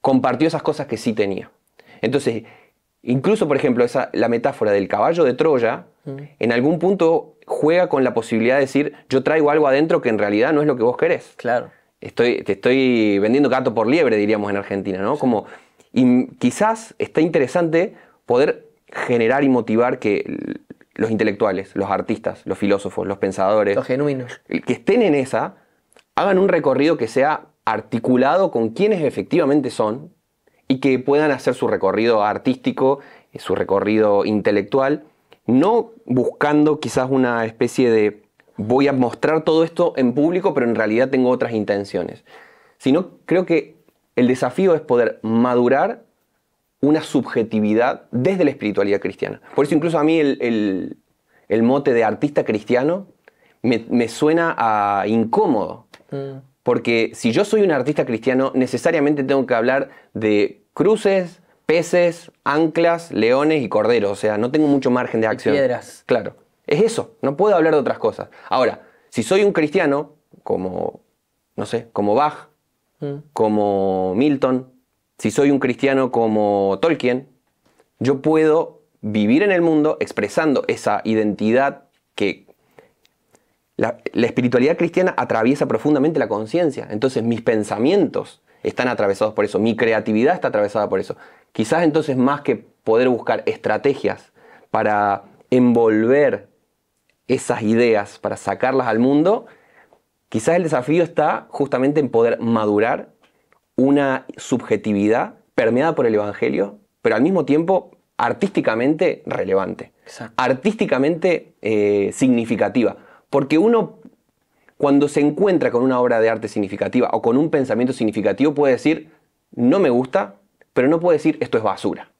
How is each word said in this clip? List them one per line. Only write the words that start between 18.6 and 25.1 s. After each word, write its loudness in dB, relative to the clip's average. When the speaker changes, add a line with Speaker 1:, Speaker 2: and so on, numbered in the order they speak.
Speaker 1:
generar 0
y 4
motivar 2
que 0
l-, -10
los -2
intelectuales, -2
los -4
artistas, -4
los -6
filósofos, -2
los -6
pensadores, 0
Speaker 2:
Los -4
genuinos. -4
Speaker 1:
el -6
que -6
estén 0
en 2